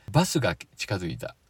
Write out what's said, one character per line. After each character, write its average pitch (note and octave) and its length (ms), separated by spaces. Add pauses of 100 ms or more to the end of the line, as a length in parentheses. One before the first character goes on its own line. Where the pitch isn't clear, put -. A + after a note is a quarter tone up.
(120)
バ E3+ 140
ス - 140
が F#2+ 160
近 - 420
づ F2+ 120
い - 80
た。 - 180 (140)